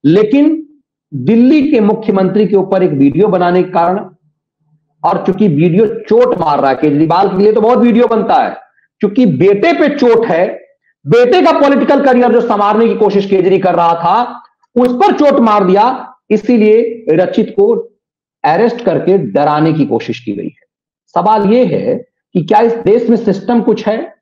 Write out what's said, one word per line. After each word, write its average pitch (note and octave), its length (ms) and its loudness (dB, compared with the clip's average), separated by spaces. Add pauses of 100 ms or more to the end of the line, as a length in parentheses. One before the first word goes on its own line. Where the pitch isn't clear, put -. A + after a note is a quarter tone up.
लेकिन C#4 600 0 (460)
दिल्ली A#3+ 580 2
के A#3+ 80 2
मुख्यमंत्री G#3 680 0
के G3+ 80 -2
ऊपर F#3+ 280 0
एक E3 80 0
वीडियो C#3+ 360 0
बनाने F3+ 360 0
के - 80 -6
कारण, F#3 380 -2 (960)
और F3+ 220 -2
चूंकि G3+ 220 0
वीडियो F3 400 2
चोट A#3+ 500 0
मार D3+ 220 -2
रहा C3+ 100 0
है, C3 60 0
केजरीवाल D#3+ 540 0
के F3+ 80 -4
लिए G#3 160 2
तो A3 80 2
बहुत A#3 160 2
वीडियो A#3+ 300 2
बनता A3+ 280 0
है, A#2 220 -2 (440)
चूंकि G#3+ 240 0
बेटे G3 480 2
पे D4 240 0
चोट A3+ 280 2
है, F3+ 220 -2 (600)
बेटे B3 340 2
का E4 100 2
पॉलिटिकल C#4 540 2
करियर B3 260 2
जो A#3+ 100 2
संवारने G#3+ 460 0
की G3+ 80 -2
कोशिश G3 300 0
केजरी F#3+ 340 0
कर E3+ 160 0
रहा E3+ 180 2
था, F#3 500 -4 (320)
उस B3 140 2
पर G4 280 0
चोट C#4+ 220 2
मार G#3 240 2
दिया, G#3 500 0 (160)
इसीलिए G#3+ 800 0
रचित F3 400 0
को G#3 260 0 (680)
अरेस्ट G3+ 420 -2
करके F3 320 0
डराने D3 560 0
की C#3+ 120 0
कोशिश A#2 340 -6
की G#2+ 120 -12
गई G2+ 160 -10
है। - 200 -18 (400)
सवाल G3+ 460 0
यह B3 140 2
है B2 280 -4 (380)
कि F3 100 -2
क्या G#3+ 160 0
इस A#3 140 2
देश A3 360 0
में A#3 80 2
सिस्टम A3 440 -2
कुछ - 260 -2
है? A3+ 340 -6